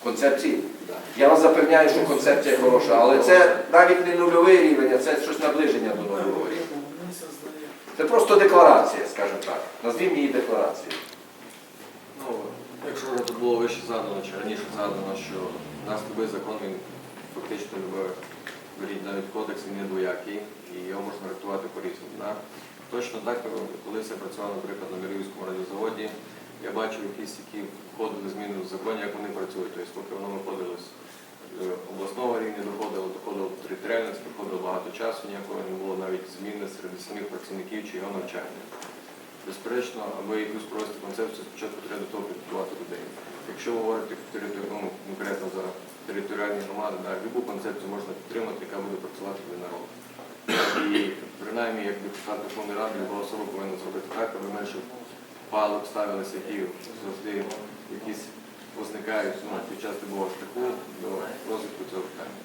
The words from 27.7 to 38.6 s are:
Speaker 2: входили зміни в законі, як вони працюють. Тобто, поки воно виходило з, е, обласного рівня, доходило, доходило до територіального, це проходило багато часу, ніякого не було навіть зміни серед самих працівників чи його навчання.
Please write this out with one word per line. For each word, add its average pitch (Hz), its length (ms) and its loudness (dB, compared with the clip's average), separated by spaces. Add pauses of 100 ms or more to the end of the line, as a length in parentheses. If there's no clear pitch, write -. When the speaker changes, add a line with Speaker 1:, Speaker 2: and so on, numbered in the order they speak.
Speaker 2:
входили 101 400 -6
зміни 101 220 -8 (100)
в - 80 -12
законі, 110 340 -4
як 101 100 -6
вони 104 200 -8
працюють. 92 380 -6
Тобто, 90 200 -10
поки 98 200 -10
воно 98 200 -8
виходило 92 380 -6 (100)
з, - 20 -14 (760)
е, 92 40 -4 (260)
обласного 98 420 -4 (100)
рівня, 101 280 -6
доходило, 95 340 -6 (120)
доходило 98 340 -6
до 92 120 -10
територіального, 104 520 -4
це - 120 -12
проходило 98 300 -8 (100)
багато - 200 -6 (140)
часу, 113 200 -4 (100)
ніякого 98 280 -8 (100)
не 95 120 -6
було 95 120 -4 (120)
навіть 92 300 -4
зміни 104 300 -8 (100)
серед 92 180 -12 (140)
самих 104 240 -10
працівників - 560 -10
чи - 100 -14
його 190 200 -8
навчання. - 440 -10 (840)